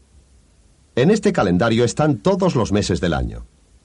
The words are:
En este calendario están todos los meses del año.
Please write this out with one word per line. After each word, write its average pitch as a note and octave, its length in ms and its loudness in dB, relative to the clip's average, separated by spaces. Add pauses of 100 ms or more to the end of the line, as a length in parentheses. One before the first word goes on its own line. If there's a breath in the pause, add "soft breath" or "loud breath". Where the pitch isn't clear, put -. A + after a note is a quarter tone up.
(960)
En C3+ 160 2
este G#3+ 220 2
calendario A2+ 520 2
están D3 340 0
todos F#3 360 0
los A2 160 -2
meses G2 300 -2
del E2+ 140 -2
año. A1+ 320 -6 (380)